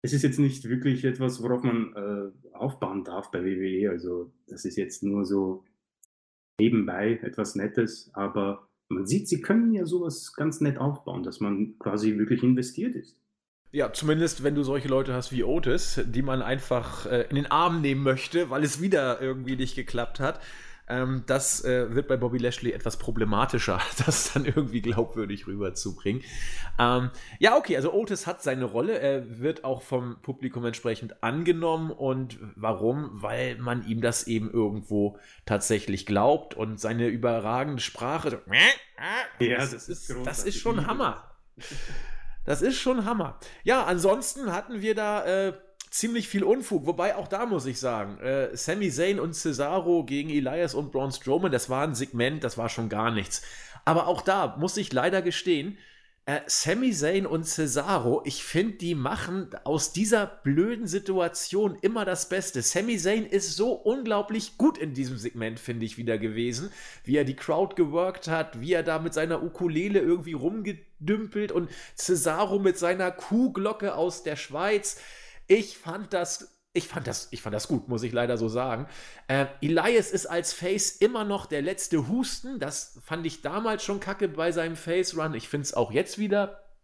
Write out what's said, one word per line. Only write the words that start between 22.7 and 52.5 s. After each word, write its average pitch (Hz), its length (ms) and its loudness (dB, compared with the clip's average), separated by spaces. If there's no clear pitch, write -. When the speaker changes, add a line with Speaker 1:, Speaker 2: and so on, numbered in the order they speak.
Speaker 2:
etwas - 260 -2
problematischer, 107 840 2
<laughs> - 180 0
das - 260 2
dann 139 120 2
irgendwie 120 360 0
glaubwürdig 107 640 -2
rüberzubringen. 101 800 -4
Ähm, 123 320 4
ja, 220 180 8
okay, 196 200 4
also 139 180 0
Otis 208 320 0
hat 175 160 -6
seine 131 240 0
Rolle, 127 320 0
er 123 420 -2
wird 156 240 -2
auch 131 200 -4
vom 123 400 -4
Publikum 127 420 -6
entsprechend 113 580 -4
angenommen 160 680 2
und 131 480 -2
warum? 107 680 0
Weil 117 380 -4
man 120 260 -2
ihm 113 160 -2
das 117 240 0
eben 110 240 0
irgendwo 104 680 0
tatsächlich 101 600 0
glaubt 107 480 4
und 110 240 -4
seine 117 280 0
überragende 120 760 0
Sprache, 151 480 -2
so, 110 60 -6
Speaker 1:
Ja, 120 140 2
Speaker 2:
das 131 140 -2
Speaker 1:
das - 160 -12
ist - 0 -
Speaker 2:
ist, - 200 -10
das 123 80 -6
Speaker 1:
großartig. 151 380 -4
Speaker 2:
ist - 40 -2
schon 226 140 0
Speaker 1:
Ich 214 60 0
liebe 156 100 -2
Speaker 2:
Hammer. 214 480 -4
Speaker 1:
das. - 140 -16
Speaker 2:
Das - 180 0
ist 254 160 2
schon 254 260 0
Hammer. 208 340 -2
Ja, 240 200 4
ansonsten 196 680 2
hatten 208 300 -6
wir 214 140 2
da, 196 540 0
äh, 185 40 -6
ziemlich 233 360 -2
viel 196 160 0
Unfug, 202 420 2
wobei 175 300 0
auch 196 120 -6
da 214 200 -2
muss 165 180 0
ich 123 140 -4
sagen, 107 400 -4
äh, 135 360 -2
Sami 185 360 -2
Zayn 175 280 2
und 160 140 -4
Cesaro 160 720 2
gegen 143 240 -2
Elias 147 460 0
und 147 160 -4
Braun 135 200 0
Strowman, 151 400 2
das 127 180 0
war 131 140 2
ein 156 120 0
Segment, 127 480 0
das 117 160 -2